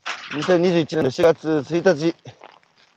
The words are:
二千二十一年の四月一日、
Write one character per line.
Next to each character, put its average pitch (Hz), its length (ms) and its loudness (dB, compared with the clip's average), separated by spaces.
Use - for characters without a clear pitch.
二 147 80 -6
千 170 200 2
二 180 100 2
十 170 60 2
一 160 180 -2
年 156 80 0
の 131 60 0
四 175 120 -2
月 156 460 2
一 160 140 -2
日、 165 320 2